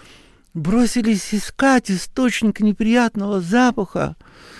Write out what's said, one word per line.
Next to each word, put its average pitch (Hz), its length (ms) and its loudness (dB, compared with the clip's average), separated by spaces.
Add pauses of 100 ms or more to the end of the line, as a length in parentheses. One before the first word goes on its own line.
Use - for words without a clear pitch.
(540)
бросились 214 800 0
искать 254 560 0
источник 208 680 -2
неприятного 214 800 0
запаха. 180 760 0 (440)